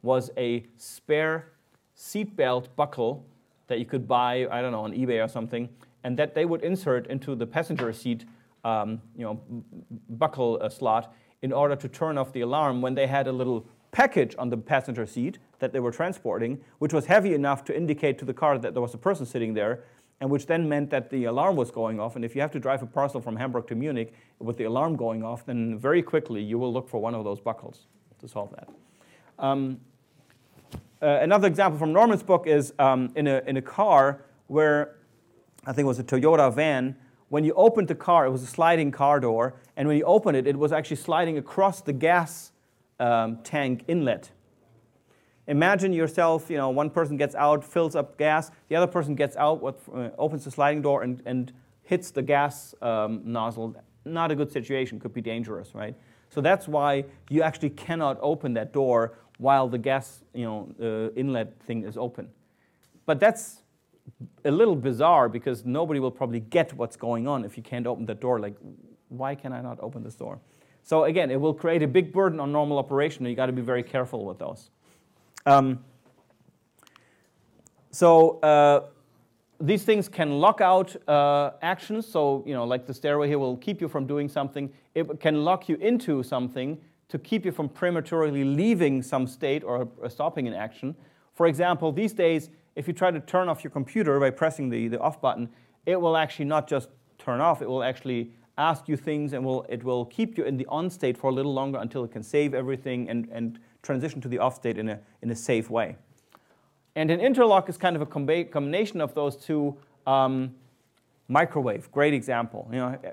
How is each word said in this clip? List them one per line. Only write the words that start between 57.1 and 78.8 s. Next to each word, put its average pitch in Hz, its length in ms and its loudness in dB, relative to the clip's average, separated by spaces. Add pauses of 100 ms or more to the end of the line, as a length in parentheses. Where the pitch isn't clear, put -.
you 156 140 2
actually 151 280 -2
cannot 160 500 -4
open 147 320 -2
that 110 180 -4
door 117 460 2 (200)
while 135 300 4
the 123 100 -4
gas, 135 460 -4 (100)
you 120 120 -8
know, 107 240 -8 (120)
uh, 110 380 -4
inlet 127 440 -4
thing 113 200 -6
is 110 140 -10
open. 120 320 -8 (760)
But 156 140 2
that's 220 420 2 (840)
a 147 60 4
little 190 240 4
bizarre 135 520 4
because 117 380 -4
nobody 147 340 -2
will 131 120 -2
probably 120 280 -6
get 156 340 -2
what's 120 220 -6
going 117 320 -4
on 139 160 -4
if 101 140 -12
you 120 40 -14
can't 120 240 -8
open 117 200 -4
the 107 100 -6
door. 123 240 -2
Like, 104 160 -8 (540)
why 131 260 -8
can 135 160 -14
I 123 100 -10
not 120 200 -12
open 120 200 -12
this 113 140 -16
door? - 240 -14 (420)
So 160 240 2
again, 160 260 2
it 135 100 0
will 156 120 2
create 165 280 0
a 151 60 2
big 175 260 2
burden 180 260 2
on 143 120 -4
normal 147 260 0
operation, 139 480 -2
and 120 60 -4
you 120 40 -6
gotta 131 160 0
be 127 120 -4
very 123 180 -2
careful 123 420 -4
with 92 140 -10
those. - 320 -12 (800)
Um, 135 360 6 (2000)
so, 165 480 8
uh, 147 480 8 (720)